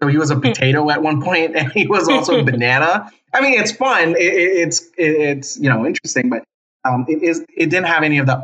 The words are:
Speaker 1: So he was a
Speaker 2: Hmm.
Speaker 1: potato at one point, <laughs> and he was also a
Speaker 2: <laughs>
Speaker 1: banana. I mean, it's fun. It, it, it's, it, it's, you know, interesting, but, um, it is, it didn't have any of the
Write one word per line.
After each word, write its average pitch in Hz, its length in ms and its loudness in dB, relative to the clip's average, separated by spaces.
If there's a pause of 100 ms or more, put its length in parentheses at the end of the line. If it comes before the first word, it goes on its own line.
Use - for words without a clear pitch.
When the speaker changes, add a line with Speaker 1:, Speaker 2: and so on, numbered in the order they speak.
Speaker 1:
So 147 60 2
he 147 100 4
was 151 120 0
a 151 40 2
Speaker 2:
Hmm. 127 80 0
Speaker 1:
potato 151 480 2
at 151 120 0
one 151 200 0
point, 165 340 0
<laughs> - 0 -
and 151 160 -2
he 190 140 0
was 190 200 0
also - 320 2
a 143 60 0
Speaker 2:
<laughs> 131 60 2
Speaker 1:
banana. 135 600 0 (220)
I 254 80 0
mean, 269 180 2
it's 214 140 -2
fun. 214 380 0
It, - 100 0
it, 185 380 2
it's, 165 240 -2 (160)
it, 160 120 2 (280)
it's, - 200 -12
you 139 120 0
know, 113 160 0
interesting, - 420 -4
but, 117 140 -4 (420)
um, 127 240 -2
it 156 140 -2
is, 165 180 -2 (160)
it 165 140 0
didn't 180 160 0
have 165 160 0
any 151 160 0
of 135 80 0
the 127 180 0